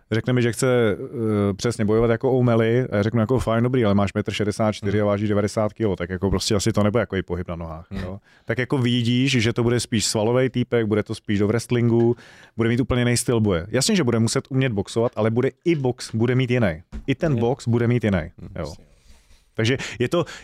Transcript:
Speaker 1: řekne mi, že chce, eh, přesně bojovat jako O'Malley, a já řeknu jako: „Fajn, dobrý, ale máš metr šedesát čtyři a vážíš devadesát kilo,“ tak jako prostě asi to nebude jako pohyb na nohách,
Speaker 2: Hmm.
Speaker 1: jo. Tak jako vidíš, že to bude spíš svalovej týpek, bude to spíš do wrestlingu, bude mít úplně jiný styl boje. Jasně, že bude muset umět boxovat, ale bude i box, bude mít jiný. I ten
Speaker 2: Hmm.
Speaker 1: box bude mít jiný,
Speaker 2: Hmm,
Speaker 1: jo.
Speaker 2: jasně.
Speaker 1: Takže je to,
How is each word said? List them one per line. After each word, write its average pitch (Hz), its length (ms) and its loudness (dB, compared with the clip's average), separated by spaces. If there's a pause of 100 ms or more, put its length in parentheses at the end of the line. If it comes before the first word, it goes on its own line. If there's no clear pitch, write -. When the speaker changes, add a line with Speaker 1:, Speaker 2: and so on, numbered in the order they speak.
(100)
Speaker 1:
řekne 113 220 0
mi, 123 100 2
že 117 100 0
chce, 135 140 -2 (840)
eh, 98 40 -2
přesně 113 300 -2
bojovat 113 260 4
jako 120 280 0
O'Malley, 120 540 2
a - 40 0
já 101 60 2
řeknu 113 180 0
jako: 117 180 0
„Fajn, 113 260 0
dobrý, 123 200 0
ale 101 100 2
máš 101 200 2
metr 104 180 -4
šedesát 104 400 0
čtyři 101 280 -2
a 104 40 0
vážíš 104 240 0
devadesát 104 440 0
kilo,“ 101 240 -2
tak 87 140 -6
jako 92 200 -2
prostě 95 240 -2
asi 104 180 0
to 104 100 0
nebude 104 180 2
jako 98 160 -4 (100)
pohyb 90 220 -6
na 85 80 -8
nohách, 82 340 -12
Speaker 2:
Hmm. 98 120 -8
Speaker 1:
jo. 95 160 -10 (260)
Tak 113 140 -4
jako 127 200 -2
vidíš, 123 540 2
že 120 200 2
to 127 100 -2
bude 117 180 2
spíš 107 260 -2
svalovej 120 440 2
týpek, 120 360 0
bude 104 160 2
to 110 120 -6
spíš 104 240 -4
do 101 80 2
wrestlingu, 117 680 2 (400)
bude 113 120 2
mít 120 120 0
úplně 123 200 0
jiný 120 160 2
styl 117 240 0
boje. 92 280 2
Jasně, 127 280 0
že 170 80 2
bude 117 140 2
muset 113 320 0
umět 131 220 0
boxovat, 113 440 -2
ale 107 140 2
bude 123 200 0 (140)
i 170 100 2
box, 127 400 -4
bude 117 200 2
mít 127 160 0
jiný. 113 320 0 (240)
I 135 80 0
ten 160 180 -2
Speaker 2:
Hmm. 117 80 0
Speaker 1:
box 117 280 -2
bude 117 200 2
mít 120 160 0
jiný, 98 140 2
Speaker 2:
Hmm, 82 120 -6 (100)
Speaker 1:
jo. - 140 -16
Speaker 2:
jasně. 78 300 -10 (720)
Speaker 1:
Takže 113 220 0 (220)
je 123 100 0
to, 170 160 2 (200)